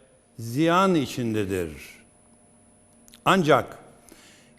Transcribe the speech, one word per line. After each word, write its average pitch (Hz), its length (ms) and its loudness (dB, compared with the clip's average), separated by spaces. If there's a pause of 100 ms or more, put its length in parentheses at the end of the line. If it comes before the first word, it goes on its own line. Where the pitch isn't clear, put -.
(400)
ziyan 165 560 2
içindedir. 107 760 -2 (1500)
Ancak 151 520 2 (800)